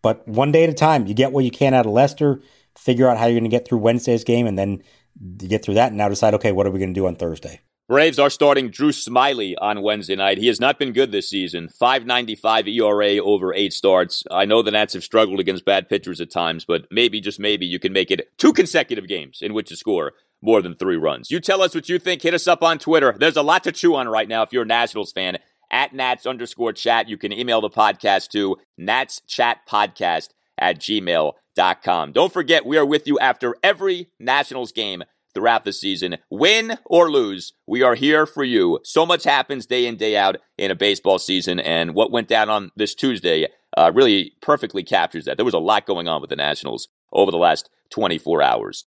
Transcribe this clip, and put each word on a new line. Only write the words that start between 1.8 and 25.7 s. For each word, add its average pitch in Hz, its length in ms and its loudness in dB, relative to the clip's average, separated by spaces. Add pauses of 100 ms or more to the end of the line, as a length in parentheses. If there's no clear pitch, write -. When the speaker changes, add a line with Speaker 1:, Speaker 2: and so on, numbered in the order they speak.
Speaker 1:
of 107 60 -2
Lester, 143 480 2 (380)
figure 127 320 2
out 117 80 2
how 117 100 0
you're 120 120 2
gonna 113 100 -2
get 117 180 -2
through 117 120 0
Wednesday's 117 440 0
game, 120 240 0
and 98 100 -4
then 98 240 -4 (600)
you 92 60 -14
get 107 140 0
through 101 140 -4
that 120 140 4
and 107 80 -8
now 104 120 0
decide, 107 260 2
okay, 101 180 0
what 98 120 0
are 98 60 0
we 95 80 -4
gonna 95 140 -4
do 95 120 -2
on 87 120 -4
Thursday? - 420 -8 (300)
Speaker 2:
Braves 139 300 4
are 143 100 6
starting 135 400 2
Drew 147 220 0
Smiley 123 680 0
on 104 240 -2
Wednesday 101 340 -2
night. 98 220 0
He 107 80 -2
has 120 140 2
not 135 180 0
been 131 160 -6
good 123 180 0
this 101 160 -4
season. 87 420 -6
Five 123 360 0
ninety-five 110 640 -2
E 113 120 -4
R 104 220 2
A 104 180 2
over 95 320 0
eight 95 220 -2
starts. 92 560 2
I 92 160 0
know 110 160 4
the 104 80 0
Nats 107 240 0
have 92 100 -10
struggled 101 360 0
against 92 260 -2
bad 95 240 0
pitchers 95 320 -4
at 85 80 -10
times, 82 360 -4
but 82 260 -2
maybe, 110 280 0
just 98 200 -8
maybe, 104 260 -2
you 87 140 -6
can 95 120 -4
make 95 200 0
it - 260 -4
two 302 160 4
consecutive 127 540 -2
games 80 340 -10
in 104 140 -6
which 110 140 -6
to 85 60 -16
score 82 380 -4 (260)
more 107 220 4
than 87 140 -8
three 92 220 -2
runs. 73 340 -4
You 170 80 -4
tell 190 240 0
us 180 100 -2
what 160 160 -8
you 180 80 -2
think. 180 240 -4
Hit 170 140 0
us 170 120 -2
up 175 140 2
on 165 160 2
Twitter. 147 420 2
There's 151 160 2
a 156 60 2
lot 165 220 2
to 170 80 -4
chew 170 240 0
on 127 120 -4
right 110 220 -2
now 113 140 0
if - 100 -6
you're 120 100 0
a 110 40 -6
Nationals 113 440 -2
fan. 90 280 -6 (320)